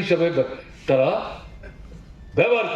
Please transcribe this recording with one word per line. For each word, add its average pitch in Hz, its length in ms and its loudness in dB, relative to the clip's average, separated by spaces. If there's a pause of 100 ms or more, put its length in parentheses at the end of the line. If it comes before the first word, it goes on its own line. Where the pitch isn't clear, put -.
হিসেবে 170 260 4
ব্য-, 135 220 0 (360)
তারা 131 220 4 (1300)
ব্যবহার 220 400 4